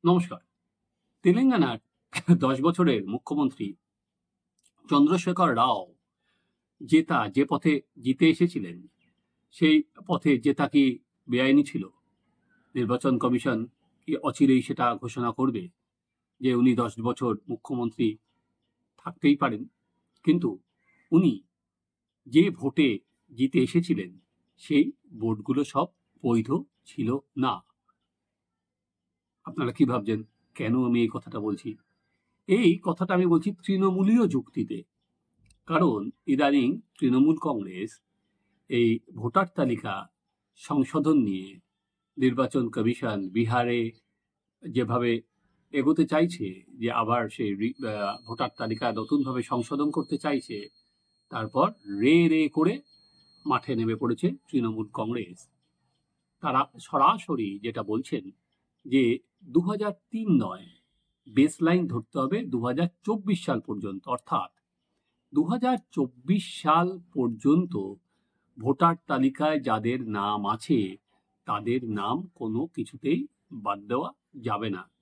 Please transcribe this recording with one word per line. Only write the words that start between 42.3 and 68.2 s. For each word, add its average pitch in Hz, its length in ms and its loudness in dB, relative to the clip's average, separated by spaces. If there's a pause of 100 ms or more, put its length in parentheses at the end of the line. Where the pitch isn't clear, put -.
কমিশন 110 580 -2
বিহারে 117 640 0 (800)
যেভাবে 120 520 0 (480)
এগোতে 151 360 2
চাইছে, 156 600 -2
যে 117 220 -6
আবার 117 380 0
সেই 104 260 -4
রি-, 104 320 -4
আহ, 98 380 -6
ভোটার 113 320 -6
তালিকা 113 360 -4
নতুনভাবে 127 500 -2
সংশোধন 143 480 -4
করতে 143 280 -4
চাইছে, 120 500 -6 (600)
তারপর 123 440 -2 (280)
রে 160 280 6
রে 156 200 2
করে 185 340 0 (640)
মাঠে 127 300 -2
নেমে 113 200 -2
পড়েছে 120 340 -2
তৃণমূল 110 600 -4
কংগ্রেস। 110 560 -8 (920)
তারা 135 300 0 (100)
সরাসরি 135 800 0
যেটা 113 240 -8
বলছেন 104 480 -6 (540)
যে 123 340 2 (260)
দু 135 160 2
হাজার 208 320 0 (180)
তিন 220 180 -6 (140)
নয়, 92 240 -8 (600)
বেসলাইন 160 580 2
ধরতে 117 320 -6
হবে 180 260 -2
দু 120 220 -4
হাজার 147 220 0 (180)
চব্বিশ 208 380 -2
সাল 113 160 -2
পর্যন্ত, 98 480 -8
অর্থাৎ 123 420 -4 (840)
দু 151 100 2
হাজার 247 340 0 (140)
চব্বিশ 156 680 -4
সাল 175 380 2 (140)
পর্যন্ত 143 600 0 (840)